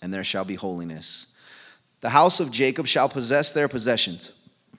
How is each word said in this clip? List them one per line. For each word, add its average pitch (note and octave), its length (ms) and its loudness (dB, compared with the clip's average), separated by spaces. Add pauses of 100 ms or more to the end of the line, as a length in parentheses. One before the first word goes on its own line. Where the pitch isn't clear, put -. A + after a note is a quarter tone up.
and F#2 120 -8
there F#2+ 100 -6
shall F#2+ 220 -4
be F#2+ 100 -8
holiness. F2 720 -10 (720)
The A#2+ 120 -4
house D#3+ 280 6
of D3+ 100 -2
Jacob C3 380 0
shall C#3 220 2
possess C#3 420 0
their D3 160 0
possessions. A2+ 640 -2 (480)